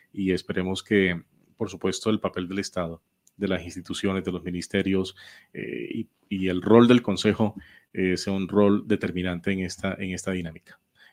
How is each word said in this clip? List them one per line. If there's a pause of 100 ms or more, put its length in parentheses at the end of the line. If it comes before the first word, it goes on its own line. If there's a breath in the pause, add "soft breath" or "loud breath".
(120 loud breath)
y
esperemos
que, (340)
por
supuesto,
el
papel
del
Estado, (360)
de
las
instituciones,
de
los
ministerios, (380 loud breath)
eh,
y, (200)
y
el
rol
del
Consejo, (380 loud breath)
eh,
sea
un
rol
determinante
en
esta,
en
esta
dinámica. (340 soft breath)